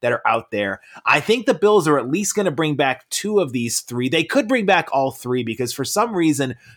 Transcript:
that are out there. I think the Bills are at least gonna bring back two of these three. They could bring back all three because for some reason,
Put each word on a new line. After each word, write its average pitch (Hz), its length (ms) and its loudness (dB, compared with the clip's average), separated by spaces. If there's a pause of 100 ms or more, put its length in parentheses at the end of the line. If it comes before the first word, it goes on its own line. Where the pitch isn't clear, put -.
that 120 120 0
are 117 120 -2
out 113 280 0
there. 101 280 -2 (240)
I 139 140 4
think 220 280 0
the 247 80 4
Bills 196 340 4
are 147 100 4
at 120 100 -4
least 196 280 -2
gonna 196 160 0
bring 151 240 -2
back 135 340 -2
two 208 300 0
of 139 120 0
these 120 280 -2
three. 123 280 -4
They 165 140 2
could 233 240 0
bring 233 180 0
back 185 280 2
all 135 180 0
three 123 320 -4
because 113 300 -4
for 139 120 -6
some 214 300 -2
reason, 139 400 0 (220)